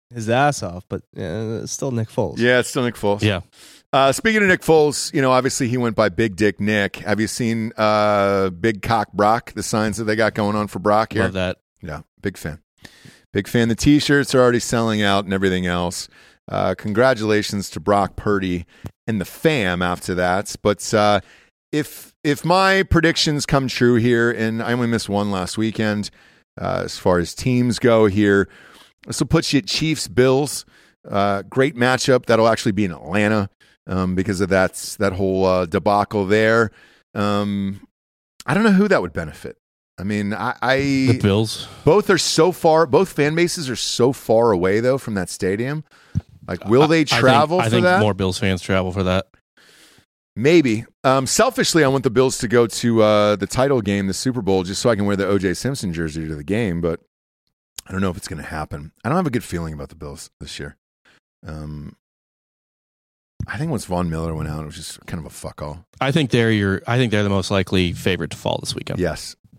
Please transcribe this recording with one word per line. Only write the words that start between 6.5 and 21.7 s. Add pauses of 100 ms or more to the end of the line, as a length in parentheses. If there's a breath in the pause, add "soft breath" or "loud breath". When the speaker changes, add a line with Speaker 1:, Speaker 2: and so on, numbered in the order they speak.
Speaker 2:
Nick.
Have
you
seen,
uh,
Big
Cock
Brock,
the
signs
that
they
got
going
on
for
Brock
here?
Speaker 3:
Love
that. (220)
Speaker 2:
Yeah, (200)
big
fan. (720 loud breath)
Big
fan.
The
T-shirts
are
already
selling
out
and
everything
else. (400 soft breath)
Uh,
congratulations
to
Brock
Purdy (400 loud breath)
and
the
fam
after
that.
But,
uh, (500 soft breath)